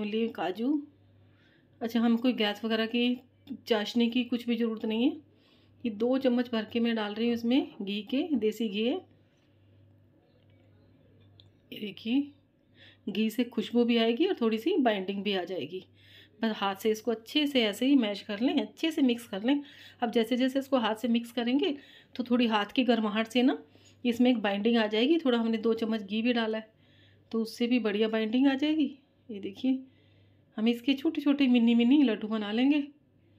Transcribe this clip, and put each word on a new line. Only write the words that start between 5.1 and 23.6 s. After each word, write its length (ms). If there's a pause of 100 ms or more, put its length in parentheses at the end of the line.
ये 80
दो 260
चम्मच 320
भर 140
के 160
मैं 160
डाल 180
रही 120
हूँ 80
इसमें 360 (120)
घी 220
के, 180 (120)
देसी 340
घी 160
है। 160 (2750)
ये 80
देखिए, 500 (760)
घी 240
से 160
खुशबू 380
भी 140
आएगी 280
और 80
थोड़ी 240
सी 200
बाइंडिंग 440
भी 120
आ 100
जाएगी। 400 (580)
बस 120
हाथ 220
से 140
इसको 200
अच्छे 360
से 180
ऐसे 220
ही 100
मैश 260
कर 180
लें, 220
अच्छे 280
से 120
मिक्स 240
कर 160
लें। 200 (400)
अब 80
जैसे 260
जैसे 220
इसको 200
हाथ 180
से 120
मिक्स 240
करेंगे, 420 (400)
तो 100
थोड़ी 240
हाथ 260
की 100
गर्माहट 440
से 140
ना 140 (480)